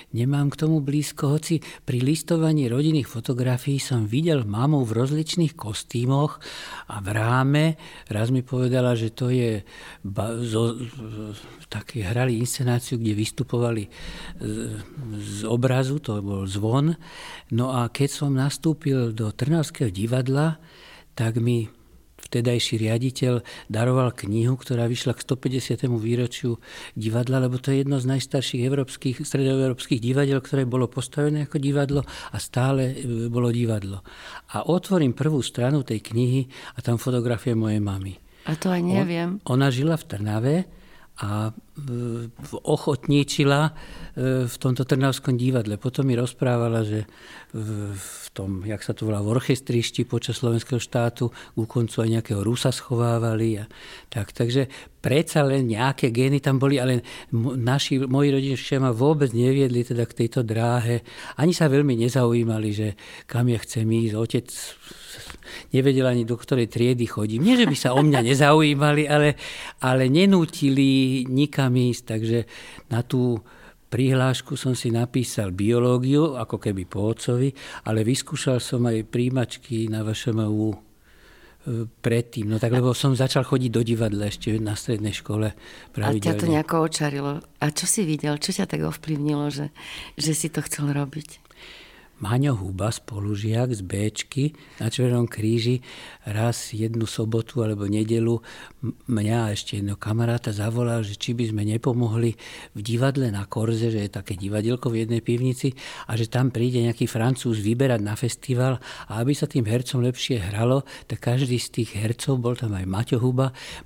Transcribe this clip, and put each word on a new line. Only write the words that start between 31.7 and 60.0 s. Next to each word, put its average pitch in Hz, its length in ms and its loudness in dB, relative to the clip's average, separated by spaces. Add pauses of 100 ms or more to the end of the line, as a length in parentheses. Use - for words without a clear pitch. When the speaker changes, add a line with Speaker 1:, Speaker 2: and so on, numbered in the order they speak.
Speaker 1:
a - 400 -10
stále, 131 560 0
e, 117 320 -2
bolo 120 240 2
divadlo. 107 480 -2 (560)
A 104 80 -2
otvorím 170 480 2
prvú 151 320 0
stranu 131 400 0
tej 110 160 -2
knihy 123 480 0 (240)
a - 80 -14
tam 117 160 2
fotografie 120 560 0
mojej 110 240 2
mamy. 98 400 -2 (320)
Speaker 2:
A 160 80 -2
to 185 160 0
ani 175 160 0
Speaker 1:
On-, 190 160 4
Speaker 2:
neviem. 170 240 -2 (160)
Speaker 1:
ona 135 240 4
žila 135 240 0
v 151 160 -4
Trnave 107 460 0 (680)
a, 104 260 -2
e, 110 60 -6 (1120)
ochotníčila, 143 1040 4
e, - 20 -6 (800)
v - 80 -10
tomto 131 260 0
Trnavskom 131 540 2
divadle. 120 400 0
Potom 135 320 -2
mi 120 80 2
rozprávala, 120 640 0
že 107 240 -2 (480)
v, 104 400 -6
v - 400 -14
tom, 95 320 -4
jak 107 160 -4
sa - 80 -6
to 110 160 -2
volá, 104 160 0
v 104 80 0
orchestrišti 120 720 0
počas 117 400 -4
Slovenského 117 320 0
štátu 120 560 -2 (240)
ku 113 80 -2
koncu 113 400 -2
aj 113 80 2
nejakého 110 320 0
Rusa 120 240 0
schovávali 113 960 0
a - 20 -10 (460)
tak. - 240 -8
Takže 123 320 0 (320)
predsa 156 480 2
len 135 240 2
nejaké 127 400 2
gény 131 320 2
tam 135 160 2
boli, 139 160 4
ale 127 240 2 (320)
m-, 120 240 0
naši, 131 400 2
moji 135 400 4
rodičia 135 480 0
ma 131 80 4
vôbec 139 400 4
neviedli 120 560 4
teda 117 160 0